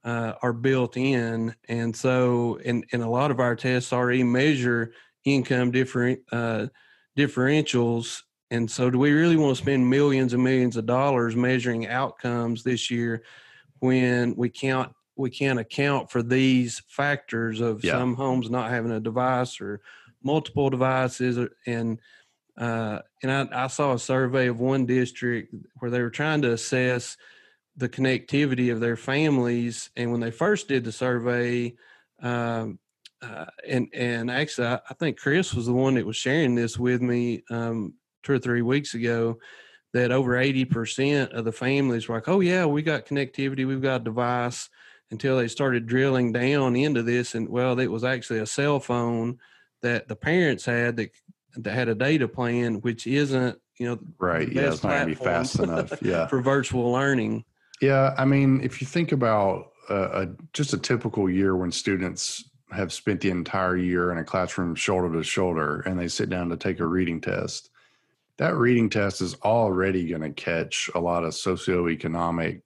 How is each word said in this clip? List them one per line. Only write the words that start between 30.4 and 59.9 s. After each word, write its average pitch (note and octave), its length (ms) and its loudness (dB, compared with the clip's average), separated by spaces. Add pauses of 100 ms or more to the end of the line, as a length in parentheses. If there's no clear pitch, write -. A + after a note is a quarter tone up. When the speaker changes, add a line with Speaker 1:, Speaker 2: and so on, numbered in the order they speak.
Speaker 1:
did B2+ 160 0
the A2+ 80 -6
survey, A#2+ 840 -2 (460)
um, A#2 580 -4 (440)
uh, A#2 240 -12 (220)
and, B2 260 0
and B2 360 -2
actually, B2 360 -2
I, A#2+ 220 -2
I C3 60 -14
think D#3+ 240 -4
Chris E3+ 360 0
was A#2 120 -2
the B2 80 0
one C3 200 4
that G#2+ 120 2
was A2 100 -6
sharing C3+ 380 2
this A#2+ 240 -2
with B2 240 2
me, A#2+ 480 0
um, A#2 420 -4 (300)
two C#3+ 100 -2
or C3 60 2
three A#2+ 240 0
weeks C3+ 320 0
ago, A#2 440 -2 (540)
that B2 200 2
over B2+ 260 2
eighty C3 260 2
percent C3 680 0
of A#2 120 -4
the A2 80 -2
families B2+ 560 0
were A#2 60 -2
like, A2+ 140 -4
"Oh F#3+ 120 4
yeah, F3+ 240 2
we D3 180 2
got D#3 240 -2
connectivity, C3+ 600 -2
we've C3+ 160 -2
got C3 200 0
a - 20 -12
device," A#2+ 640 -2 (400)
until C3 260 0
they A#2+ 120 2
started A#2+ 380 0
drilling B2+ 460 2
down B2+ 440 2
into C3+ 260 2
this. A#2+ 320 0
And A2+ 140 -2
well, B2 300 0
it B2+ 120 0
was A2+ 140 -4
actually A#2+ 340 -2
a G#2+ 80 -4
cell C#3+ 340 0
phone A#2+ 580 -2 (440)
that A#2+ 260 -2
the G#2+ 80 -8
parents D#3 480 0
had A#2+ 320 0
that, A2 140 -4 (460)
that G#2+ 180 -6
had A#2+ 140 0
a A2+ 60 2
data C3 340 2
plan, A#2+ 540 0
which A#2 240 -4
isn't, C3 520 0 (200)
you B2 80 -4
know, A#2+ 120 -4 (200)
Speaker 2:
Right. E2+ 300 0
Speaker 1:
the - 60 -6
Speaker 2:
Yeah, E2+ 80 0
Speaker 1:
best D#2+ 140 2
Speaker 2:
it's - 80 -6
not G2 80 0
gonna - 140 0
be D#2 80 -2
Speaker 1:
platform F2 200 -2 (100)
Speaker 2:
fast - 140 -2 (320)
enough. - 120 -8
Speaker 1:
<laughs> - 0 -
Speaker 2:
Yeah. E2 240 0
Speaker 1:
for C3 140 0
virtual B2+ 520 0
learning. B2 520 0 (380)
Speaker 2:
Yeah. C3+ 360 4
I C3+ 80 2
mean, C#3 360 4
if - 200 -6
you C3 40 -6
think E3+ 260 -2
about, G#2+ 600 2 (180)